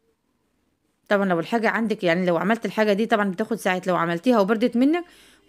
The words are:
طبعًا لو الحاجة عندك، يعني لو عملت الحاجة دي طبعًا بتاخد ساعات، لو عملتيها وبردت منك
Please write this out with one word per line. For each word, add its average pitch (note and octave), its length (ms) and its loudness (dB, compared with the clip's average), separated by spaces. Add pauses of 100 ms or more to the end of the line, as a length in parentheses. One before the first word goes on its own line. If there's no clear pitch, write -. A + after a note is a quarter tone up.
(1080)
طبعًا G3 160 2
لو F3 140 2
الحاجة G#3+ 300 -2
عندك، G#3+ 340 -2
يعني F3+ 220 2
لو F3 120 2
عملت G#3 280 -2
الحاجة G#3+ 280 0
دي G#3+ 120 0
طبعًا G#3 260 0
بتاخد A3 240 -4
ساعات، F#3 320 -4
لو F3+ 80 0
عملتيها E3+ 440 2
وبردت A3+ 380 0
منك D#4 260 2 (460)